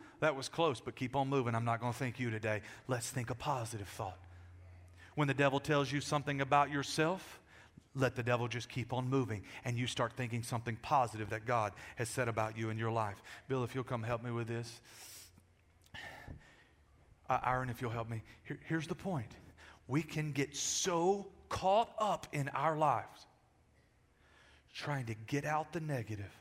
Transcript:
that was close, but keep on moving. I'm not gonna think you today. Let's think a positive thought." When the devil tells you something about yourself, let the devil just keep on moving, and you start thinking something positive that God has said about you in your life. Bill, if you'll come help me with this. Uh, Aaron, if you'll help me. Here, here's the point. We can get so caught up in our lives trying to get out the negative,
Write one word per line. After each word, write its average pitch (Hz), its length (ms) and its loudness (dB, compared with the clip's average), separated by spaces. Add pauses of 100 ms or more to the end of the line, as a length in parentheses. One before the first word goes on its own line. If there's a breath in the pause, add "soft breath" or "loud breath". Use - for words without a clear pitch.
(220 loud breath)
that 151 160 4
was 131 100 -4
close, 160 320 2
but - 160 -8
keep 127 220 -2
on 135 100 2
moving. 131 260 2
I'm 117 120 2
not 113 160 2
gonna 120 100 0
think 120 260 -2
you 123 120 0
today. 107 320 0 (260 loud breath)
Let's 120 220 0
think 123 200 -2
a 123 60 -2
positive 117 540 -4
thought." 95 280 -6 (960 loud breath)
When 147 120 4
the 139 60 4
devil 139 260 6
tells 143 320 2
you 143 80 2
something 143 400 0
about 139 320 4
yourself, 156 680 0 (520 loud breath)
let 131 220 2
the 123 80 0
devil 120 240 2
just 117 220 -4
keep 117 240 -4
on 127 160 0
moving, 113 340 2 (220 loud breath)
and 120 120 0
you 123 80 2
start 117 280 0
thinking 120 280 -2
something 117 360 -2
positive 113 540 2
that 110 140 -4
God 113 280 2 (240 loud breath)
has 117 120 0
said 123 200 0
about 110 280 0
you 110 120 -2
in 110 100 -2
your 113 120 0
life. 107 300 0 (280 loud breath)
Bill, 131 160 2
if 113 100 -4
you'll 131 80 0
come 120 180 -4
help 117 220 -2
me 123 80 -4
with 117 160 0
this. 117 340 -6 (2500 loud breath)
Uh, 127 160 2
Aaron, 127 240 2
if 120 120 -6
you'll 120 100 0
help 113 180 -4
me. 113 120 -4 (220 loud breath)
Here, 143 240 -8
here's 160 200 0
the 170 80 -4
point. 151 360 -4 (560 loud breath)
We 139 140 2
can 156 300 -2
get 135 240 0
so 185 720 2 (220)
caught 202 500 4
up 202 320 0
in 143 180 0
our 151 280 2
lives 139 500 2 (1500 soft breath)
trying 139 320 -4
to 113 100 -4 (120)
get 143 180 0
out 156 260 0
the 170 80 -4
negative, 110 600 -4